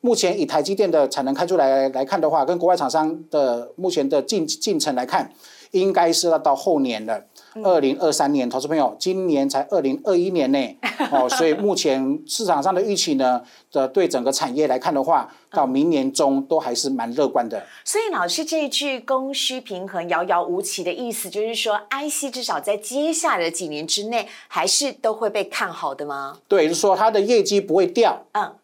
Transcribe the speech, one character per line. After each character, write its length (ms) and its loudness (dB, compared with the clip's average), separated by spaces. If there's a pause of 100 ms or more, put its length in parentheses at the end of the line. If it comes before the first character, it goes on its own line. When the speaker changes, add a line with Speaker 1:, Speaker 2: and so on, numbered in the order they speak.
Speaker 1:
目 140 2
前 240 0
以 60 0
台 160 0
积 140 -2
电 140 2
的 200 4
产 160 -4
能 80 0
看 140 -2
出 100 2
来， 320 4
来 160 -2
看 140 -2
的 100 2
话， 160 2
跟 140 0
国 100 2
外 60 6
厂 140 -2
商 420 0
的 440 0
目 140 -2
前 180 0
的 140 2
进-， 260 -2
进 320 -2
程 160 -2
来 100 -2
看， 260 -2 (400)
应 200 2
该 220 4
是 160 2
要 100 4
到 160 2
后 240 0
年 260 -2
了。 120 -4 (380)
Speaker 2:
嗯。 80 -12
Speaker 1:
二 160 4
零 200 2
二 120 2
三 220 2
年， 160 0
投 100 -4
资 80 -8
朋 80 -2
友， 240 2
今 280 -2
年 200 2
才 240 0
二 80 2
零 240 0
二 120 2
一 160 2
年 200 2
呢。 80 4 (220)
Speaker 2:
<laughs> 300 -4
Speaker 1:
哦， 180 4
所 180 2
以 60 4
目 200 0
前 540 0
市 180 -6
场 160 2
上 120 0
的 80 0
预 140 0
期 200 -2
呢， 260 2 (300)
的， 160 0
对 200 2
整 140 -2
个 100 0
产 240 -4
业 120 2
来 100 2
看 160 -2
的 80 0
话， 260 2 (240)
Speaker 2:
嗯。 60 0
Speaker 1:
到 80 4
明 240 2
年 220 0
中 320 2
都 160 0
还 160 -4
是 140 -4
蛮 260 -4
乐 120 2
观 200 0
的。 160 -6 (200)
Speaker 2:
所 160 -2
以 140 -4
老 140 -2
师 180 -4
这 200 -2
一 40 -4
句 300 -4
供 340 -4
需 260 -4
平 280 -10
衡 220 -6
遥 160 0
遥 200 2
无 160 -2
期 220 -6
的 100 -2
意 180 -6
思， 180 -8
就 120 -4
是 140 -4
说 240 0 (100)
I 200 -4
C 200 -4
至 140 -10
少 160 -4
在 180 -2
接 340 -2
下 260 0
来 60 0
的 60 0
几 200 -8
年 180 -8
之 160 -4
内， 240 -4 (200)
还 200 -2
是 240 0
都 220 -2
会 160 -2
被 160 -2
看 260 -6
好 240 -6
的 100 -10
吗？ 320 -10 (100)
Speaker 1:
对， 200 6
就 60 0
是 80 -2
说 140 6
它 140 4
的 120 2
业 200 4
绩 180 2
不 140 -2
会 140 6
掉。 360 2 (100)
Speaker 2:
嗯。 200 -4 (100)